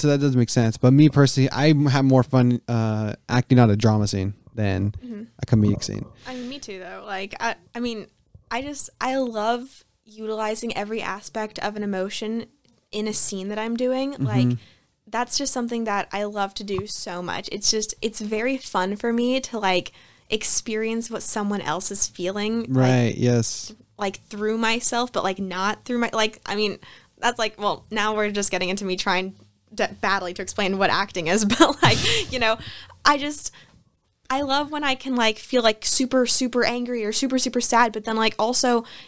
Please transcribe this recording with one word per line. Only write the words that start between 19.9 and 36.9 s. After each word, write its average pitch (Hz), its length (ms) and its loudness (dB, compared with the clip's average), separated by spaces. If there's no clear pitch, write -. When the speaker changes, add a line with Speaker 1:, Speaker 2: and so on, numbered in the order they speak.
Speaker 2:
experience 226 840 -2
what 220 120 -6
someone 208 380 -2
else 170 300 -4
is - 160 0
feeling, 208 580 -4
like, - 60 -10
Speaker 1:
Right, 127 460 4
yes. 120 560 0
Speaker 2:
like, 196 300 -4
through 214 300 -4
myself, 233 540 0
but, - 120 -2
like, 190 140 -2
not 190 460 -4
through 247 140 -4
my, 233 140 0
like, 220 320 -2
I 202 120 -4
mean, 208 220 -2
that's, 240 200 0
like, 220 200 -4
well, 202 320 -2
now 214 240 0
we're 208 160 0
just 202 200 -2
getting 185 180 -2
into 202 160 -4
me 185 120 -2
trying 190 380 -2
de-, 208 260 -2
badly 185 340 -2
to 196 80 -10
explain 196 360 -2
what 190 120 4
acting 175 380 0
is, 208 160 4
<laughs> - 20 2
but, 269 360 4
like, 440 500 2
you 262 60 -4
know, 226 200 0
I 294 140 6
just, 294 320 -6
I 277 40 -2
love 294 180 -2
when 294 200 -4
I - 20 0
can, 262 200 -4
like, 220 240 2
feel, 247 240 0
like, 220 220 2
super, 254 420 2
super 240 380 2
angry 240 400 -2